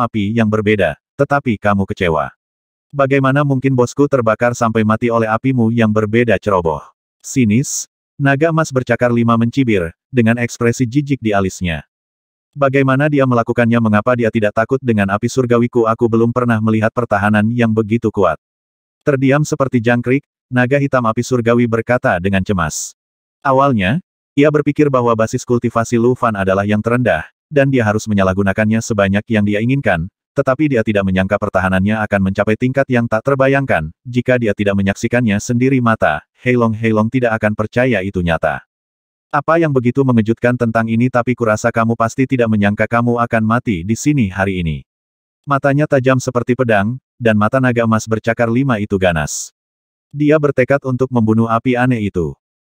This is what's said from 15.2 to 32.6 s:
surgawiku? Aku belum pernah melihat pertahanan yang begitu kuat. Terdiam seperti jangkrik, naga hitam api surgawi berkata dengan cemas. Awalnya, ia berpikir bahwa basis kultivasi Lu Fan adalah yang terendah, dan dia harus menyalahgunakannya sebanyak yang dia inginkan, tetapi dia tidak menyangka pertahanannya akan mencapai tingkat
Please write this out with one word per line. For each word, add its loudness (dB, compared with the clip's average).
surgawiku? 0
Aku 0
belum 2
pernah 0
melihat 0
pertahanan 0
yang 0
begitu 0
kuat. 0
Terdiam 2
seperti -2
jangkrik, 0
naga 0
hitam 0
api -2
surgawi 2
berkata -2
dengan -2
cemas. -4
Awalnya, 0
ia 4
berpikir 0
bahwa 2
basis -2
kultivasi 0
Lu 4
Fan -2
adalah 0
yang 0
terendah, 0
dan 2
dia 2
harus -2
menyalahgunakannya 0
sebanyak 0
yang 0
dia 0
inginkan, -2
tetapi 0
dia 0
tidak 0
menyangka 0
pertahanannya 0
akan -2
mencapai 0
tingkat -2